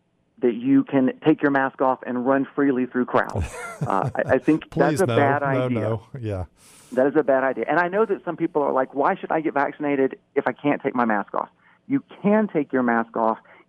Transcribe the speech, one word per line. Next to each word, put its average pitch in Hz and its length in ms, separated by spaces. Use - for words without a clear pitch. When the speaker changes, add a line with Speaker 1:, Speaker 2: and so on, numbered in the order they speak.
Speaker 1:
that 120 140
you 135 320
can 131 260
take 156 160
your 147 100
mask 135 300
off 131 260
and 123 180
run 135 300
freely 131 300
through 123 200
crowds. 101 540
Speaker 2:
<laughs> - 60
Speaker 1:
Uh, 98 320
I, - 200
I - 20
think - 320
Speaker 2:
Please, 143 300
Speaker 1:
that's - 20
a 185 60
Speaker 2:
no. 117 100
Speaker 1:
bad 143 240
Speaker 2:
No, 139 60
Speaker 1:
idea. 127 340
Speaker 2:
no. 110 260
Yeah. 101 280
Speaker 1:
That 131 140
is 139 100
a 147 60
bad 131 200
idea. 123 240
And 151 120
I 175 100
know 208 160
that 185 180
some 160 140
people 160 240
are 143 100
like, 131 240
"Why 151 200
should - 140
I 160 120
get 147 120
vaccinated 143 640
if 139 120
I 123 60
can't - 280
take 131 140
my 123 80
mask 107 300
off?" - 160
You 135 160
can 208 260
take 151 240
your 127 120
mask 117 340
off 110 220